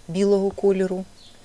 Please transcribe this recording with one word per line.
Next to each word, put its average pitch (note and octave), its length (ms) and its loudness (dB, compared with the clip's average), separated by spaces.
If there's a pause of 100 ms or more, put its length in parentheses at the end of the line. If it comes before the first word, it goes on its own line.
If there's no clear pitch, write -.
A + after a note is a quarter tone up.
білого G3 440 0
кольору, F#3+ 540 0 (400)